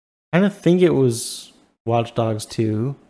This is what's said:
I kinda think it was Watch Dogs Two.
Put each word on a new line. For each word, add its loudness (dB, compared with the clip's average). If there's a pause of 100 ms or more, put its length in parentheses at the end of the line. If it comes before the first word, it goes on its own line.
(320)
I 2
kinda 2
think 2
it 6
was -2 (340)
Watch -2
Dogs -2
Two. -4 (140)